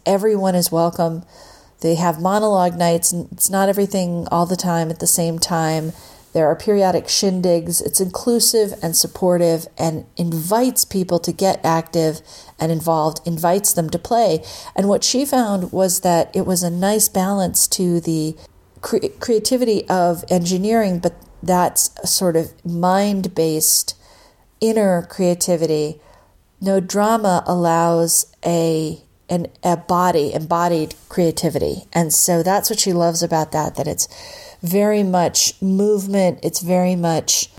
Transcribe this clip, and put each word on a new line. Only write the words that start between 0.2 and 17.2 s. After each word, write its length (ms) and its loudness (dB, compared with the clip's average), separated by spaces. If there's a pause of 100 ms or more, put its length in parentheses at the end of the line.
is 160 0
welcome. 540 -2 (560)
They 140 2
have 260 0
monologue 560 2
nights, 340 2
and 220 -6
it's 160 -2
not 180 2
everything 640 -2
all 140 2
the 100 -2
time 360 -2
at 80 -10
the 80 -4
same 320 0
time. 520 -2 (400)
There 140 2
are 100 2
periodic 500 2
shindigs. 800 0
It's 160 -2
inclusive 840 0
and 120 -4
supportive 720 2 (140)
and 260 -4 (100)
invites 680 0
people 340 0
to 120 -4
get 340 0
active 560 0 (380)
and 120 0
involved, 540 0
invites 480 0
them 160 -2
to 80 -2
play. 460 0 (320)
And 120 0
what 160 2
she 220 0
found 460 0
was 300 0
that 340 2
it 100 0
was 160 0
a 80 -2
nice 400 0
balance 600 0